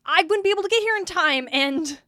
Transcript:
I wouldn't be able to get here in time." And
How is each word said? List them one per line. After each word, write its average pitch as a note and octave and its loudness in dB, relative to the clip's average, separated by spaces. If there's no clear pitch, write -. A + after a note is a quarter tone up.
I D#4+ 2
wouldn't G4 0
be G4 4
able G4+ 0
to G4 -4
get A4+ 2
here A4 0
in G4+ -4
time." D4+ 0
And C#4 -2